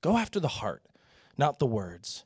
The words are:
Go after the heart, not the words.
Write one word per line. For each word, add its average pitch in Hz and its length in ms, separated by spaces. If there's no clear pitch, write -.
Go 202 160
after 220 200
the 160 100
heart, - 340
not 143 220
the 147 80
words. 95 600